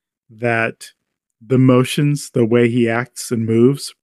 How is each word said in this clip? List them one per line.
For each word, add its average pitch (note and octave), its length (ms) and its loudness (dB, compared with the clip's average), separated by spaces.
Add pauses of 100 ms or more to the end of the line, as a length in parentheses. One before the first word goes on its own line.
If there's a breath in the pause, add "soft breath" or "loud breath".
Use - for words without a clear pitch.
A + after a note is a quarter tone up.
(320)
that A2+ 600 -6 (500)
the A#2 160 -2
motions, C3 720 0
the B2 140 0
way A#2+ 220 2
he A#2 220 0
acts A#2 420 -8
and A2+ 140 -4
moves, A#2+ 580 0